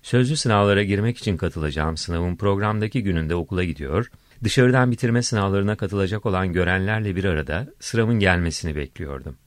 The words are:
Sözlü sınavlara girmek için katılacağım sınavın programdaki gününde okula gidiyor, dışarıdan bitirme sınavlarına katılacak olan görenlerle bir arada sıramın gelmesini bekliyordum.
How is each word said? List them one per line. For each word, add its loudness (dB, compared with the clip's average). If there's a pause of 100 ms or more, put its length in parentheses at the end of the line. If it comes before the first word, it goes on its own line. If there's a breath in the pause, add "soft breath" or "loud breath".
Sözlü 2
sınavlara 4
girmek 0
için -2
katılacağım -2
sınavın -4
programdaki -2
gününde 0
okula -2
gidiyor, -4 (340 soft breath)
dışarıdan 4
bitirme 2
sınavlarına 0
katılacak -2
olan 0
görenlerle 0
bir -2
arada -2 (120)
sıramın 0
gelmesini 0
bekliyordum. -10 (100)